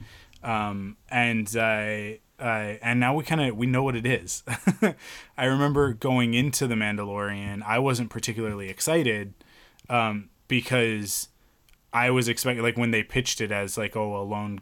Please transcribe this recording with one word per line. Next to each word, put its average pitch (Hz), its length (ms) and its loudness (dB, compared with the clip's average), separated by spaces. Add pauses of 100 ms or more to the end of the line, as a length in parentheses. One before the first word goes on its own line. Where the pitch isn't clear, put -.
(440)
Um, 104 540 -4 (120)
and, 117 480 0
uh, 107 600 0 (220)
uh, 107 420 -2
and 120 180 2
now 127 160 4
we 156 80 -2
kinda, 147 300 0
we 113 140 0
know 127 160 2
what 131 120 0
it 117 100 -2
is. 107 380 -2 (460)
<laughs> - 480 -14
I 131 80 0
remember 139 480 4
going 123 400 2
into 131 340 2
The 117 80 0
Mandalorian, 101 880 -2
I 110 160 2
wasn't 123 300 0
particularly 107 600 -4
excited, 107 640 0 (560)
um, 110 400 0 (180)
because 113 840 0 (640)
I 123 160 2
was 127 180 4
expecting, 117 360 -2
like, 117 140 2
when 117 140 2
they 110 120 2
pitched - 360 -2
it 104 120 -2
as, 101 260 -2
like, 104 180 -4
oh, 104 240 -2
a 101 40 -4
lone 104 380 -6